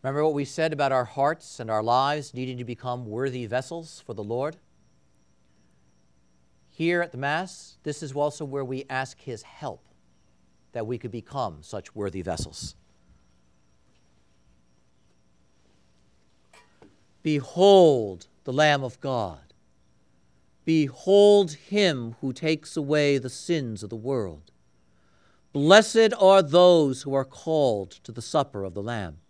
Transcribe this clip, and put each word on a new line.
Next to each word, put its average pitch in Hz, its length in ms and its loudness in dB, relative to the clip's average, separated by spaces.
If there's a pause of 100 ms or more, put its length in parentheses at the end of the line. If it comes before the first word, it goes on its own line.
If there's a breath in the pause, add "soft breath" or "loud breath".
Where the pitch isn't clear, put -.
Remember 139 220 -2
what 156 100 2
we 143 100 -2
said 160 280 -4
about 139 200 0
our 127 120 2
hearts 139 540 -4
and 110 120 -8
our 107 120 0
lives 135 500 0
needing 127 260 -8
to 123 60 -10
become 123 420 -8
worthy 123 400 -6
vessels 143 600 -10
for 127 80 -12
the 104 80 -12
Lord? 127 340 -6 (2250)
Here 170 320 -2
at 170 80 -6
the 123 80 -14
Mass, 156 640 -6
this 151 200 -10
is 139 100 -12
also 147 320 -4
where 139 200 -8
we 131 240 -8
ask 131 320 -8
his 117 220 -12
help, - 400 -14 (920)
that 113 140 -8
we 120 120 -8
could 117 120 -12
become 113 520 -8
such - 340 -14
worthy 95 260 -6
vessels. - 540 -10 (4000)
Behold 151 1040 4 (160)
the 131 80 -8
Lamb 143 320 2
of 120 160 -12
God. 110 520 -6 (1120)
Behold 185 880 4
him 147 680 -2
who 135 120 -6
takes 156 440 -4
away 143 420 2
the 123 120 -8
sins 123 520 -6
of 104 80 -14
the 117 60 -14
world. 107 560 -8 (1000)
Blessed 208 680 6
are 196 220 8
those 160 600 4
who 135 120 -6
are 135 100 0
called 131 680 -2
to - 220 -20
the 113 100 -14
supper 131 400 -4
of 92 120 -8
the 101 80 -8
Lamb. 101 340 -8 (120)